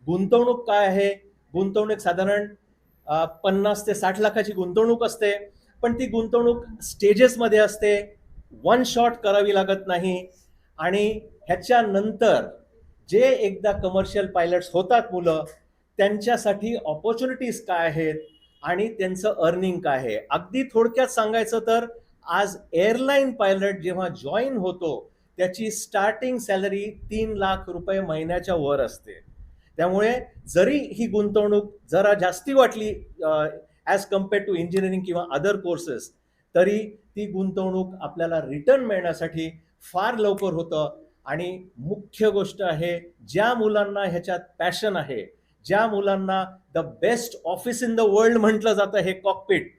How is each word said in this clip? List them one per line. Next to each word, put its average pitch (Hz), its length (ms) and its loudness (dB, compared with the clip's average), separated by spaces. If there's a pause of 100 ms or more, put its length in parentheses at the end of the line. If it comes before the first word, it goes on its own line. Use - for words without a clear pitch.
गुंतवणूक 233 640 2
काय 208 200 4
आहे, 196 220 2 (440)
गुंतवणूक 202 440 0
साधारण, 196 500 0 (600)
अ, 156 180 0
पन्नास 196 640 0
ते 214 60 0
साठ 190 260 -2
लाखाची 214 340 0
गुंतवणूक 220 500 2
असते, 208 480 -2 (300)
पण 233 120 0
ती 247 120 -4
गुंतवणूक 233 800 0
स्टेजेसमध्ये 220 760 4
असते, 208 560 0 (480)
वन 233 200 4
शॉट 240 280 2
करावी 202 420 2
लागत 190 340 2
नाही. 180 400 -2 (500)
आणि 208 420 0 (280)
ह्याच्यानंतर 196 1000 2 (600)
जे 196 100 4
एकदा 214 520 2
कमर्शियल 190 560 -2
पायलट्स 175 460 -2
होतात 190 280 4 (100)
मुलं, 170 320 0 (540)
त्यांच्यासाठी 208 880 0
ऑपॉर्च्युनिटीज 233 800 -4
काय 170 220 0
आहेत 156 280 -2 (480)
आणि 185 300 -2
त्यांचं 190 400 -2
अर्निंग 175 460 0
काय 143 180 0
आहे. 113 220 -2 (100)
अगदी 190 340 -2
थोडक्यात 233 440 2
सांगायचं 226 520 0
तर 226 260 0 (420)
आज 185 300 -2 (160)
एअरलाईन 254 580 2
पायलट 196 480 0
जेव्हा 180 280 -4
जॉईन 208 500 -4
होतो 180 540 -4 (260)
त्याची 185 340 -2
स्टार्टिंग 214 680 -2
सॅलरी 196 480 -2
तीन 214 480 -6
लाख 196 240 0 (100)
रुपये 185 340 -4
महिन्याच्या 175 540 -4
वर 143 240 0
असते. 107 440 -6 (540)
त्यामुळे 202 420 0 (280)
जरी 214 300 4
ही 233 300 -4
गुंतवणूक 208 720 0 (120)
जरा 196 220 6
जास्ती 180 400 -2
वाटली, 220 560 2 (140)
अ, 156 220 2 (420)
as 196 120 2 (140)
compare 196 360 0
to 180 120 0
engineering 185 440 -2
किंवा 175 200 -4 (100)
other 180 180 2
courses, 170 460 -4 (560)
तरी 208 440 2 (160)
ती 208 100 -6
गुंतवणूक 185 760 -4
आपल्याला 165 380 -4
रिटर्न 147 440 2
मिळण्यासाठी 165 760 -4 (320)
फार 220 240 0
लवकर 202 360 0
होतं. 160 500 -4 (220)
आणि 180 400 -8 (120)
मुख्य 202 520 -2
गोष्ट 196 320 -2
आहे, 175 520 -4 (140)
ज्या 208 260 2
मुलांना 208 460 0
ह्याच्यात 180 400 -4 (200)
पॅशन 180 360 -2
आहे, 131 400 -6 (300)
ज्या 202 220 2
मुलांना 190 580 -2 (320)
the 160 80 -2 (180)
best 233 480 -2
office 233 380 -4
in 226 100 0
the 208 180 4
world 226 200 6
म्हटलं 214 360 4
जातं 196 240 0
हे 185 160 0
कॉकपिट 190 640 -2